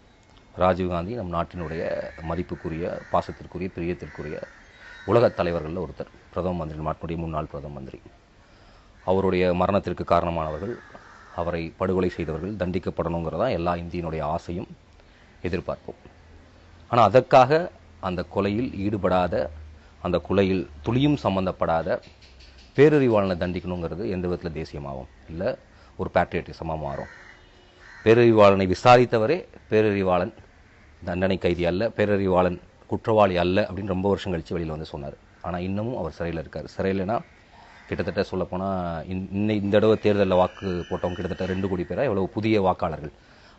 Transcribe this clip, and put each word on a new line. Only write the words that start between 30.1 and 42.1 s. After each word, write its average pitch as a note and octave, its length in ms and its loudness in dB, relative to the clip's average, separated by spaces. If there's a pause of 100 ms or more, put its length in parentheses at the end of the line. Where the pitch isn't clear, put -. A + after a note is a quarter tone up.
தண்டனை F#2 320 0
கைதி F2 280 0
அல்ல, F#2+ 240 0
பேரறிவாளன் F#2+ 720 2 (280)
குற்றவாளி G#2 500 2
அல்ல F2+ 340 2
அப்படின்னு G2 160 -8
ரொம்ப F#2 220 -2
வருஷம் F#2+ 240 -2
கழிச்சு E2 160 -6
வெளியில E2+ 160 -4
வந்து D#2 260 -8
சொன்னாரு. D2 260 -12 (240)
ஆனா F2 160 -8
இன்னமும் G2+ 400 -6
அவர் D#2 220 -8
சிறையில E2+ 240 -6
இருக்காரு. D2 240 -12 (100)
சிறையிலனா F#2+ 420 -2 (680)
கிட்டத்தட்ட F#2 340 -4
சொல்லப்போனா F#2 480 -4 (380)
இன்-, F#2 240 -6
இன்னை-, G#2 240 0
இந்த G2+ 240 4
தடவை G#2+ 220 4
தேர்தல்ல G2+ 340 2
வாக்கு F2+ 540 0
போட்டவங்க F2+ 240 -4
கிட்டத்தட்ட F2+ 320 -6
ரெண்டு F#2 240 -2
கோடி F2+ 140 -2
பேரா F2+ 200 -4
எவ்வளவு G2 260 0